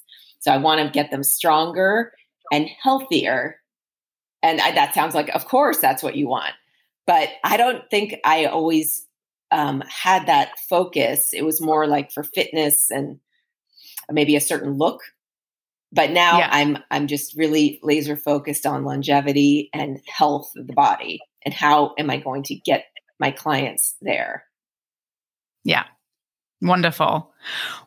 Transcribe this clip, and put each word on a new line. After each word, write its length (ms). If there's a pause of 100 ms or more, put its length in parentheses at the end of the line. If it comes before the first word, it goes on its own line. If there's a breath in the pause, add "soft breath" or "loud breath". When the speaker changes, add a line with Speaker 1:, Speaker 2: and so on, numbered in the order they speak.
(400 soft breath)
Speaker 1:
So 120
I 60
wanna 340
get 200
them 120
stronger 880 (400 soft breath)
and 160 (140)
healthier. 800 (800)
And 200
I, 100
that 220
sounds 200
like, 160
of 180
course, 320
that's 220
what 140
you 120
want. 260 (520)
But 240 (140)
I 140
don't 320
think 340
I 220
always, 600 (460)
um, 360
had 400
that 300 (120)
focus. 640
It 100
was 180
more, 260
like, 240
for 120
fitness 640
and 300 (920 loud breath)
maybe 240
a 60
certain 360
look. 240 (920)
But 200
now 280
Speaker 2:
Yeah. 120
Speaker 1:
I'm, 260 (140)
I'm 160
just 280
really 460
laser 340
focused 500
on 200
longevity 880
and 340
health 480
of 120
the 60
body 460 (240)
and 100
how 440
am 120
I 80
going 260
to 120
get 300 (340)
my 120
clients 720
there. 420 (1200)
Speaker 2:
Yeah. 220 (760)
Wonderful. 720 (540 loud breath)